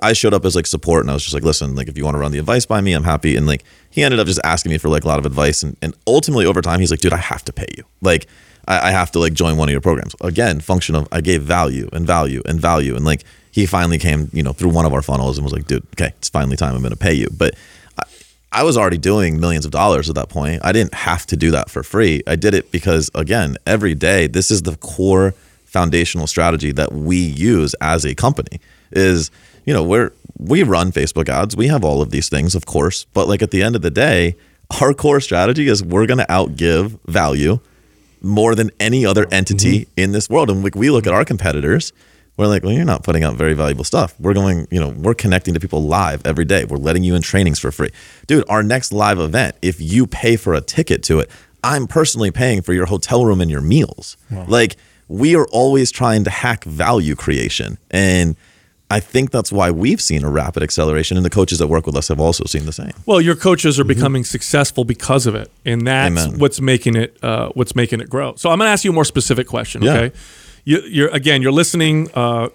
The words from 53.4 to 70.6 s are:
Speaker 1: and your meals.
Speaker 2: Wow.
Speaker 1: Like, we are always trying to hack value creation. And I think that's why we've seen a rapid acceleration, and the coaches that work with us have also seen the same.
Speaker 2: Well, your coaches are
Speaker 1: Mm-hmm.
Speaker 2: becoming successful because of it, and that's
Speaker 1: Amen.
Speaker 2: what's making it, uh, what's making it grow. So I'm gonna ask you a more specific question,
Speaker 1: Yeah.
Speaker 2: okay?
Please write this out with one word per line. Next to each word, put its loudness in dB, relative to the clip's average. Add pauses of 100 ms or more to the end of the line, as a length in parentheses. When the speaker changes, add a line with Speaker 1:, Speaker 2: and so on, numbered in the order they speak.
Speaker 1:
and 0
your -2
meals. 0 (140)
Speaker 2:
Wow. -10
Speaker 1:
Like, 2 (300)
we 2
are 4
always 2
trying 0
to -2
hack -4
value 0
creation. -4 (140)
And 2 (560)
I 0
think -2
that's -2
why 2
we've 0
seen -2
a -2
rapid -2
acceleration, 0
and 2
the -2
coaches 0
that 0
work 0
with -4
us -4
have -2
also 0
seen -6
the -8
same. -12 (140)
Speaker 2:
Well, 4
your 2
coaches 2
are 4
Speaker 1:
Mm-hmm. -2
Speaker 2:
becoming 2
successful -2
because 0
of 0
it, -10 (160)
and -2
that's 0
Speaker 1:
Amen. -6
Speaker 2:
what's 2
making 2
it, -2
uh, -4
what's -4
making -2
it -14
grow. -6
So 0
I'm 4
gonna 2
ask 0
you 2
a 0
more 4
specific 0
question, -6
Speaker 1:
Yeah. 4
Speaker 2:
okay? 0 (480)